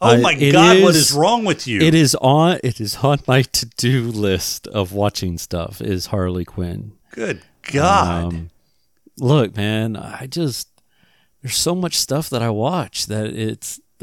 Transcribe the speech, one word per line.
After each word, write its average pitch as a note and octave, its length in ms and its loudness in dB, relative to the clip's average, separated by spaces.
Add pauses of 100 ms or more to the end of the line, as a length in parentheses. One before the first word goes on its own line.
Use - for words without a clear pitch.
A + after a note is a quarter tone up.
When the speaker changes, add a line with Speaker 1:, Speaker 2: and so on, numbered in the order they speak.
Speaker 1:
Oh A#3 140 6
Speaker 2:
I, - 60 6
Speaker 1:
my F#3 120 2
Speaker 2:
it C#3+ 200 2
Speaker 1:
God, F3+ 280 8
what F3+ 140 6
Speaker 2:
is, C#3+ 160 2
Speaker 1:
is - 20 0
wrong G#3 300 2
with F#3 240 -2
you? F#3+ 140 0
Speaker 2:
it D#3+ 120 4
is D3+ 220 4
on, D3+ 480 4
it A#2+ 160 -4
is G#2 180 -6
on C#3 300 0
my C3 140 4
to-do B2 640 -2
list G#2 640 -4
of F#2+ 260 -4
watching G2+ 440 -2
stuff, F2+ 440 -8
is F#2 260 -4
Harley F2+ 380 -4
Quinn. F#2+ 480 -10 (180)
Speaker 1:
Good A2+ 300 -8 (220)
God. C3 720 0
Speaker 2:
Um, E2+ 160 -10 (680)
look, B2 400 0
man, A2 400 -2
I G#2+ 300 -14
just, C#3 420 -6 (720)
there's B2 140 -8
so - 200 0
much F3 220 -4
stuff D3 320 -4
that A#2+ 120 -4
I A#2 80 0
watch A2+ 580 -4
that G#2+ 200 -4
it's, - 520 -8 (240)